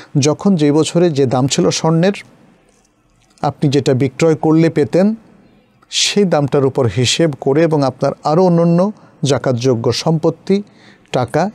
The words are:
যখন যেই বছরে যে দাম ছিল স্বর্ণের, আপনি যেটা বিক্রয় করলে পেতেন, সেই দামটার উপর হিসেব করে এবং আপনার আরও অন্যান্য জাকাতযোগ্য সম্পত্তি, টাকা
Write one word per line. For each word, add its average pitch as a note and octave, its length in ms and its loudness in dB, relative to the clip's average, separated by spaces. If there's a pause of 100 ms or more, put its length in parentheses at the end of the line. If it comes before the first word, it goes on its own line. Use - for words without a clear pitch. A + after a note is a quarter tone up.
(200)
যখন D3+ 360 0
যেই D3 160 2
বছরে E3+ 380 0
যে C#3 160 0
দাম B2+ 220 0
ছিল E3 220 0
স্বর্ণের, E3 440 0 (1300)
আপনি C#3+ 280 -2
যেটা C#3 240 0
বিক্রয় C#3 420 0
করলে D#3+ 340 2
পেতেন, E3 460 0 (720)
সেই - 340 -2
দামটার D3 420 0
উপর C3 220 0
হিসেব B2+ 540 0
করে D3 220 0
এবং D3+ 200 0
আপনার C3+ 280 -2 (120)
আরও D#3 220 2
অন্যান্য E3+ 460 2 (320)
জাকাতযোগ্য B2 680 0
সম্পত্তি, E3 720 -2 (480)
টাকা D3+ 440 -2